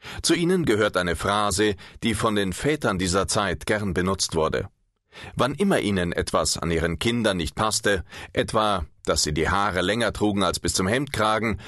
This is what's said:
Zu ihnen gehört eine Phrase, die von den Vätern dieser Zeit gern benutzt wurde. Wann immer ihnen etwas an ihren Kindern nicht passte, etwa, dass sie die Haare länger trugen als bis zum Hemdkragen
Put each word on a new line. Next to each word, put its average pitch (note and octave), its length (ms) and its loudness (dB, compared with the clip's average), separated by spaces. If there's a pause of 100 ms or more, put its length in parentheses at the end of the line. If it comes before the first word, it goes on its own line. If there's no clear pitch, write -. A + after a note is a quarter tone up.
(220)
Zu - 120 2
ihnen E3+ 300 2
gehört G#2+ 320 4
eine F2 220 0
Phrase, G#2 580 2 (280)
die A2+ 120 0
von A2 200 0
den G2 180 0
Vätern B2+ 460 -2
dieser F#2 280 2
Zeit F#2+ 380 -2
gern G#2 280 -2
benutzt F2+ 400 0
wurde. D#2 360 0 (680)
Wann B2 200 0
immer F#3+ 260 2
ihnen F2+ 320 0
etwas E2+ 440 0
an E2 140 -2
ihren E2 260 0
Kindern A2+ 380 0
nicht E2 180 -4
passte, G#2 520 0 (260)
etwa, G#2+ 540 0 (180)
dass E2+ 200 0
sie D2+ 100 -2
die D#2 160 0
Haare F#2 320 2
länger G2+ 320 0
trugen G#2 280 0
als E2+ 200 0
bis E2+ 120 -2
zum F#2 140 0
Hemdkragen A2 800 0